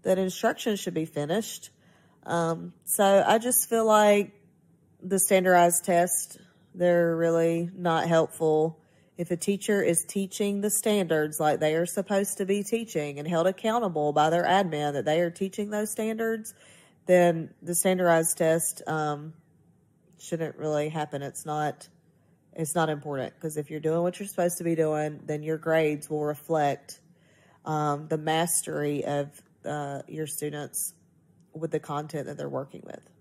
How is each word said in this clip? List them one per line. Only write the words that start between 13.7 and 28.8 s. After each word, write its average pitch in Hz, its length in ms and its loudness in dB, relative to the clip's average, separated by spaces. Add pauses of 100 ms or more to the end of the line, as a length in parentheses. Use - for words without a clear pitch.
by 151 160 4
their 170 160 2
admin 156 480 2
that 143 120 -2
they 156 160 2
are 170 100 0
teaching 196 380 -6
those 214 220 -4
standards, 220 600 -4 (540)
then 175 540 4
the 170 140 -4
standardized 170 600 2
test, 165 500 0
um, 151 460 -4 (840)
shouldn't 160 380 -8
really 151 300 -2
happen. 151 340 -6
It's 139 240 -10
not – 151 440 -6 (680)
it's 160 200 -4
not 160 120 2
important, 147 540 -6
'cause 151 160 -6
if 143 120 -8
you're 151 120 -8
doing 165 220 0
what 180 140 -2
you're 202 100 -10
supposed 175 320 -2
to 175 40 -10
be 170 120 0
doing, 151 500 -2
then 151 180 -6
your 156 140 -4
grades 156 520 0
will 151 140 -4
reflect, 147 800 -2 (640)
um, 151 420 -2
the 156 100 -2
mastery 156 840 -2